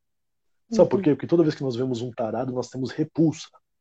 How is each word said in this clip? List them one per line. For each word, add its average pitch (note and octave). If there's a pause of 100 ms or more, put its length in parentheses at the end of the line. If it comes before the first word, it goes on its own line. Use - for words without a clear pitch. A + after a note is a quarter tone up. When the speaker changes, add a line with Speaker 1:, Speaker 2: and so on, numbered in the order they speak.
(720)
Speaker 1:
Sabe G3+
por F#3+
Speaker 2:
Uhum. G3
Speaker 1:
quê? D#3
Porque -
toda E3+
vez D3+
que -
nós C3
vemos B2
um B2
tarado, A#2
nós B2
temos B2+
repulsa. D#3 (340)